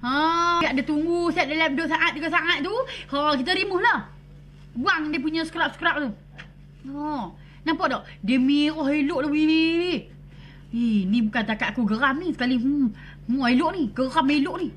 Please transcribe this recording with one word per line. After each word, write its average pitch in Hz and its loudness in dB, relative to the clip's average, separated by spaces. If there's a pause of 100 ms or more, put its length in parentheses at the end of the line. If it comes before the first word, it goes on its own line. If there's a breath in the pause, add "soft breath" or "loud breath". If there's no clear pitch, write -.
Ha, 247 -4 (520)
siap 294 0
dia 277 -2
tunggu, 330 0
siap 320 0
dalam 311 0
dua 320 -2
saat, 330 0
tiga 302 -4
saat 330 0
tu. 381 -4 (340 loud breath)
Ha, 294 2
kita 285 0
remove 381 0
lah. 427 2 (720)
Buang 302 0
dia 302 -2
punya 311 -2
scrub-scrub 320 -2
tu. 233 -4 (840)
Ha, 285 -6 (320 loud breath)
nampak 320 0
tak? 240 -4 (200 loud breath)
Dia 233 2
merah 294 2
elok 302 0
lah, 294 0
weh, 311 4
weh, 320 4
weh. 349 0 (760 loud breath)
Eh, 226 2
ni 226 4
bukan 202 0
takat 214 -2
aku 233 0
geram 269 2
ni 370 -2
sekali. 254 0
Hmm, 269 2 (320 loud breath)
hmm, 262 0
elok 254 4
ni. 359 -2
Geram 262 0
elok 302 2
ni. 302 -4